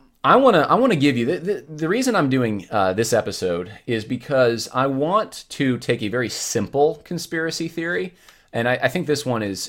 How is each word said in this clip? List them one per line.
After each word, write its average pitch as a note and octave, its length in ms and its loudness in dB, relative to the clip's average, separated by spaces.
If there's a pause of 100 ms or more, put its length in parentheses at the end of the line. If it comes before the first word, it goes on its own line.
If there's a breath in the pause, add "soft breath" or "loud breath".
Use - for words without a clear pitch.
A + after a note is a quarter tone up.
(220)
I D#3+ 140 6
wanna, A3 320 6
I D3+ 60 4
wanna A3+ 220 4
give C3+ 200 2
you, A#2+ 80 0
the, D3+ 140 -2
the, E3+ 280 -6
the D#3 220 -6
reason B3 260 0
I'm D#3 140 2
doing, A2+ 420 0
uh, F#2+ 220 2
this A2+ 220 0
episode F#2 580 -2 (140)
is A2+ 180 -2
because B2 680 0
I C3 120 2
want D3+ 640 -2
to B2+ 280 0
take A#2+ 240 -2
a G#2 60 0
very A#2+ 200 -2
simple D3+ 760 0
conspiracy E3 640 -6
theory, F3 460 -6 (380 soft breath)
and A#2 160 0
I, B2+ 140 2
I B2+ 60 2
think E3 180 -4
this D3 180 0
one A#2 180 -2
is, G2 260 -6